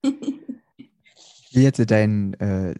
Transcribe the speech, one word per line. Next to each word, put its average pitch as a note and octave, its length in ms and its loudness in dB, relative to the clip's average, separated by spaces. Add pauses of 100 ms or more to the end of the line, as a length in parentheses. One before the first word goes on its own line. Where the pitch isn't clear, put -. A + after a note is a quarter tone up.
Ich - 1500 -10
will C3 80 6
jetzt A#2+ 280 2
deinen, G#2+ 440 2
äh, F#2+ 440 -4